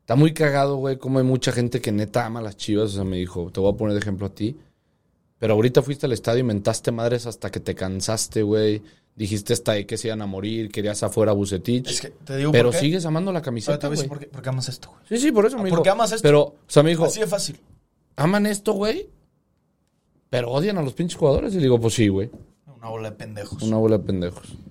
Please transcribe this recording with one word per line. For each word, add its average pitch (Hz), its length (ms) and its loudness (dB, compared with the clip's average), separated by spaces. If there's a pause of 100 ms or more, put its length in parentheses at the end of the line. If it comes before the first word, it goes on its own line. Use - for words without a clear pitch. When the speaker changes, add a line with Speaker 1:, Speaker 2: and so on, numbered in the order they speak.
Speaker 1:
"Está - 160 -2
muy 156 160 6
cagado, 143 440 2
güey, 135 220 -2
cómo 131 200 0
hay 131 60 4
mucha 127 280 2
gente 120 280 0
que 117 120 -4
neta 107 320 0
ama 113 160 -8
a - 40 -8
las 101 120 -10
Chivas." 107 340 0
O 98 40 -8
sea, 98 100 -4
me 92 120 -2
dijo, 90 360 -6
"Te - 80 -6
voy 101 120 4
a 107 40 -2
poner 107 180 -2
de 104 60 0
ejemplo 101 260 -4
a 95 80 -4
ti." 117 220 -6 (800)
Pero 110 160 2
ahorita 123 280 4
fuiste 143 240 -6
al 131 60 0
estadio 117 280 0
y 131 40 0
mentaste 113 480 -2
madres 117 340 -2
hasta 107 240 -10
que - 100 -8
te 98 140 -6
cansaste, 101 680 -4
güey. 107 380 2 (360)
Dijiste 107 360 -4
hasta 117 200 0
ahí 101 120 -2
que 107 140 -8
se - 100 -6
iban 107 140 -6
a 104 40 -8
morir, 104 440 -6
querías 104 320 -4
afuera 107 300 2
a - 20 4
Vucetich. 101 560 -2
Speaker 2:
Es - 100 -2
que - 100 -12
te - 260 -12
digo 143 160 0
Speaker 1:
Pero 123 180 8
Speaker 2:
por - 80 0
qué. - 80 2
Speaker 1:
sigues 165 180 0
amando 165 280 -2
la 170 100 -4
camiseta, 120 300 -4
Speaker 2:
Pero 147 80 -2
te 147 80 -6
voy 147 40 -2
a 151 40 -2
decir 143 120 -2
Speaker 1:
güey. 143 120 -10
Speaker 2:
por 143 80 -16
qué, - 40 -20
por - 100 -14
qué 135 60 -6
amas 131 200 -4
esto, - 220 -14
güey. - 180 -20
Speaker 1:
Sí, 220 100 -2
sí, 285 140 2
por 208 120 4
eso, 254 120 2
me 220 80 -4
Speaker 2:
¿Por 190 60 0
Speaker 1:
dijo. 170 120 2
Speaker 2:
qué 185 80 6
amas 220 220 2
esto? 220 100 -6
Speaker 1:
Pero, 147 220 8
o 143 100 -10 (140)
sea, 147 160 6
me 160 60 4
dijo, 165 160 2
Speaker 2:
Así 143 140 -2
de 214 60 0
fácil. 180 340 -4 (560)
Speaker 1:
"¿Aman 196 300 2
esto, 208 260 -2
güey? 220 380 -2 (1200)
Pero 120 200 -2
odian 180 280 0
a 160 40 -2
los 131 120 -4
pinches 175 240 -6
jugadores." 156 340 2
Y 190 40 -2
le 170 60 2
digo, 123 180 4
"Pues 113 140 0
sí, 107 140 4
güey." 98 220 0 (460)
Speaker 2:
Una 113 120 -16
bola 110 220 -8
de 107 60 -16
pendejos. 107 460 -12
Speaker 1:
Una 110 140 0
bola 110 220 4
de 87 60 -4
pendejos. 90 440 -4 (220)